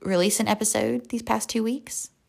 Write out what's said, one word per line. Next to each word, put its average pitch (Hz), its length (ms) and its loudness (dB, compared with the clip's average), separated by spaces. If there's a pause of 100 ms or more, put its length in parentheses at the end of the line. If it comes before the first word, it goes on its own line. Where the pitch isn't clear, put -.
release 185 380 2
an 220 80 0
episode 220 640 0
these 233 120 -4
past 220 280 -2
two 226 140 0
weeks, - 460 -6 (200)